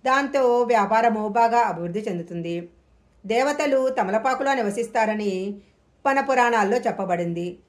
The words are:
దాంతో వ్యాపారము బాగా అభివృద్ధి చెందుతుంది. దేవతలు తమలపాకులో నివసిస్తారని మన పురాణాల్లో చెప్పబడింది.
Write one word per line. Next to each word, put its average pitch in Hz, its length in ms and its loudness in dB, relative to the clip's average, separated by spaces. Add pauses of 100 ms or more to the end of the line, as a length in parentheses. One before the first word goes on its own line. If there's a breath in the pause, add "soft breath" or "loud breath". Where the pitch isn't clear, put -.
దాంతో 269 400 0 (300)
వ్యాపారము 220 500 2 (160)
బాగా 233 220 4 (100)
అభివృద్ధి 175 360 -6
చెందుతుంది. 170 480 -6 (680)
దేవతలు 269 580 0 (180)
తమలపాకులో 254 600 0
నివసిస్తారని 214 720 -2 (720 loud breath)
మన 277 140 2 (100)
పురాణాల్లో 240 580 2
చెప్పబడింది. 175 600 -4 (220)